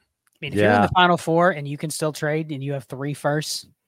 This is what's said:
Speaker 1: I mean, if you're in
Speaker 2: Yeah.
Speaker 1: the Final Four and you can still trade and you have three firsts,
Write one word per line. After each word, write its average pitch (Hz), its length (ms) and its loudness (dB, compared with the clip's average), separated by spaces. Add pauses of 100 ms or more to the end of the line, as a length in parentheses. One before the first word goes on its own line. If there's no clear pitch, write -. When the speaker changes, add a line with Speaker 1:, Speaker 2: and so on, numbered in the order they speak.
(300)
Speaker 1:
I - 100 -20
mean, 143 120 -10
if 101 60 0
you're - 80 6
in 208 60 6
Speaker 2:
Yeah. - 140 6
Speaker 1:
the - 80 -4
Final 180 220 6
Four 170 340 2
and 147 160 -6
you 143 100 -8
can 156 140 -8
still 156 220 -4
trade 156 400 -4
and 135 100 -8
you 139 100 -6
have 139 120 -8
three 139 300 -8
firsts, - 520 -4 (220)